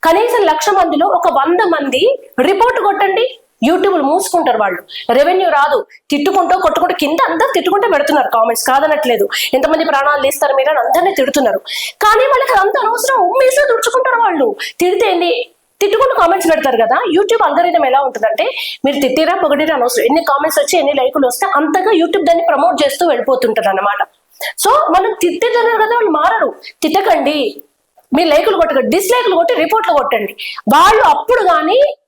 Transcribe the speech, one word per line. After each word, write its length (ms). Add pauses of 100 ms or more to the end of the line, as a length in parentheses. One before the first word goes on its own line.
కనీసం 400
లక్ష 240
మందిలో 380
ఒక 260
వంద 280
మంది 580 (220)
రిపోర్ట్ 400
కొట్టండి, 580 (300)
YouTube-లు 340
మూసుకుంటారు 560
వాళ్ళు, 240 (300)
రెవెన్యూ 360
రాదు. 380 (240)
తిట్టుకుంటూ 480
కొట్టుకుంటూ 360
కింద 360
అందరు 240
తిట్టుకుంటూ 340
పెడుతున్నారు 400
కామెంట్స్, 380
కాదనట్లేదు, 600 (260)
"ఎంతమంది 300
ప్రాణాలు 380
తీస్తారు 320
మీరు?" 160
అని 80
అందరినీ 360
తిడుతున్నారు. 440 (440)
కానీ 200
వాళ్ళకి 380
అంత 200
అనవసరం, 420
ఉమ్మేసే 460
తుడుచుకుంటారు 520
వాళ్ళు. 360 (240)
తిడితే 300
ఎన్ని 360 (340)
తిట్టుకుంటూ 400
కామెంట్స్ 300
పెడతారు 260
కదా. 200 (220)
YouTube 260
అల్గోరిథం 400
ఎలా 160
ఉంటుందంటే, 500 (340)
మీరు 160
తిట్టిరా 340
పొగిడిరా 420
అనవసరం, 280
ఎన్ని 200
కామెంట్స్ 340
వచ్చి 200
ఎన్ని 140
లైకులు 340
వస్తే 200 (100)
అంతగా 360
YouTube 340
దాన్ని 220
ప్రమోట్ 380
చేస్తూ 220
వెళ్ళిపోతుంటది 600
అన్నమాట. 380 (580)
So 60
మనం 500
తిట్టేదన్నారు 560
కదా, 180
వాళ్ళు 160
మారరు. 440 (280)
తిట్టకండి, 800 (520)
మీరు 140
లైకులు 280
కొట్టకండి, 400
డిస్లైకులు 380
కొట్టి 200
రిపోర్ట్లు 380
కొట్టండి. 440 (320)
వాళ్ళు 340
అప్పుడు 460
కానీ 320 (280)